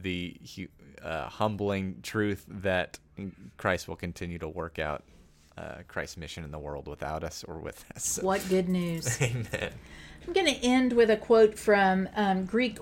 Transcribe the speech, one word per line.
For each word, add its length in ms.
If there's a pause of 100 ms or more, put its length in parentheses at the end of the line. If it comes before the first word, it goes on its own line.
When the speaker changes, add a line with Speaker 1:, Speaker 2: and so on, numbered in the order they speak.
Speaker 1:
the 340 (200)
hu-, 120 (340)
uh, 260
humbling 720
truth 460
that 500 (580)
Christ 320
will 80
continue 420
to 100
work 300
out, 260 (520)
uh, 200 (120)
Christ's 300
mission 260
in 60
the 80
world 300
without 360
us 200
or 140
with 260 (100)
us. 280
Speaker 2:
What 280
good 180
news. 500
Speaker 1:
<laughs> 40
Amen. 480 (560)
Speaker 2:
I'm 80
gonna 160 (120)
end 300
with 180
a 60
quote 420
from, 580
um, 280
Greek 380